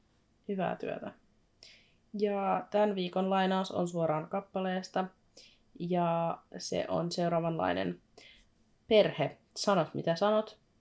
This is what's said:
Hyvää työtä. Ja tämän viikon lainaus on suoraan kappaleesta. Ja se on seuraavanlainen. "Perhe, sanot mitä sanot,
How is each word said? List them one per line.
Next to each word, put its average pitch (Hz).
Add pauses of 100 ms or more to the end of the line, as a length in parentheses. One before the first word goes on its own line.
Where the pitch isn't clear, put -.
(480)
Hyvää 185
työtä. - (1080)
Ja 196
tämän 208
viikon 185
lainaus 190
on 180
suoraan 165
kappaleesta. 185 (760)
Ja 170 (200)
se 180
on 170
seuraavanlainen. 170 (880)
"Perhe, 160 (200)
sanot 180
mitä 165
sanot, 214 (220)